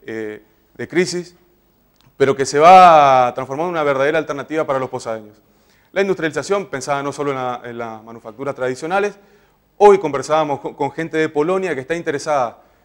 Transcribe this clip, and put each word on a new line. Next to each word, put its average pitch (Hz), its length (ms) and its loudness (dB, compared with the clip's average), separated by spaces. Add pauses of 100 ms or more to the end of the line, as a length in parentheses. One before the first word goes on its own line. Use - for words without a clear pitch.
eh, 110 380 -12 (320)
de 120 120 -12
crisis, 170 480 -4 (800)
pero 139 200 2
que 135 100 -4
se 147 140 -2
va 151 720 8
transformando 135 360 -8
en 180 40 -6
una 160 100 -4
verdadera 143 340 0
alternativa 151 480 -6
para 135 140 -2
los 127 100 -6
posadeños. 110 520 -12 (500)
La 196 100 -2
industrialización, 165 680 -4
pensada 139 360 -6
no 143 80 -6
solo 143 200 -6
en 135 60 -6
la, 123 280 -6
en 117 120 -14
las 113 260 -12
manufacturas 113 520 -12
tradicionales, 160 640 -4 (580)
hoy 202 220 8
conversábamos 147 640 -2
con, 160 120 -10
con 139 180 -6
gente 160 260 -8
de 156 120 0
Polonia 170 460 -2
que 131 60 -6
está 165 140 -8
interesada, 143 640 -4 (240)